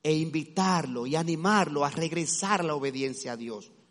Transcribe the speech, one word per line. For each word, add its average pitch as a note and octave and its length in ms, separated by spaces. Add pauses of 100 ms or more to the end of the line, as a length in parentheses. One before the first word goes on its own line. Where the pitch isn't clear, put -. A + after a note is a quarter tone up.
e D#3 140
invitarlo D#3 920
y D3 80
animarlo E3 680
a C#3+ 60
regresar E3 680
a E3+ 40
la D3+ 120
obediencia C3+ 560
a A#2+ 40
Dios. A2+ 360 (180)